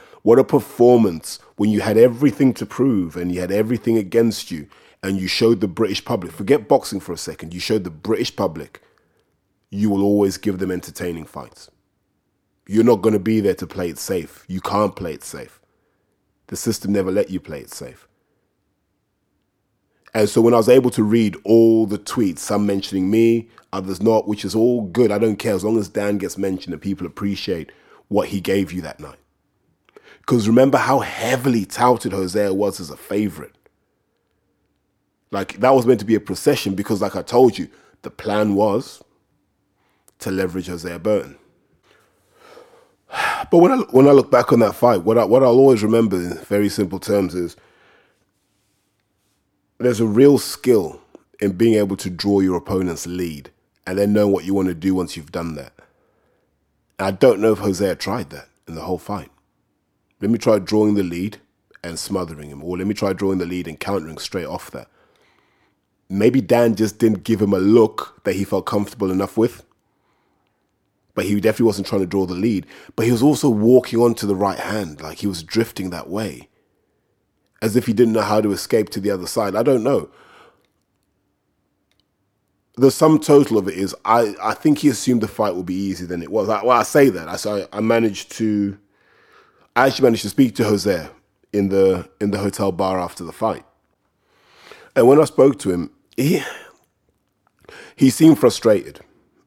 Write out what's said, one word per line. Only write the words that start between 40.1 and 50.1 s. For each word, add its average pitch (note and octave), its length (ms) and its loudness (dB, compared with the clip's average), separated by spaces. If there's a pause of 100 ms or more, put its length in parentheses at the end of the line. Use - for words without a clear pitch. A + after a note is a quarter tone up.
to - 140 -8
leverage F#2 360 -4
Hosea F2 300 -10
Burton. E2+ 400 -2 (1700)
<sighs> - 400 -6
But E3+ 80 6
when F3+ 120 6
I, C4 60 0 (140)
when C3 160 6
I C#3+ 40 8
look C#3 180 6
back A#2+ 220 2
on A#2 80 4
that G#2 160 2
fight, A2+ 280 2
what A2 140 2
I, A#2 60 4
what A2+ 180 4
I'll B2 160 6
always C3 240 6
remember G#2+ 360 2
in F2 220 -8
very G2+ 300 -2
simple F#2+ 300 -4
terms G2+ 340 -2
is F2 220 -8 (2250)
there's A#2 200 0
a A#2 60 2
real B2+ 320 6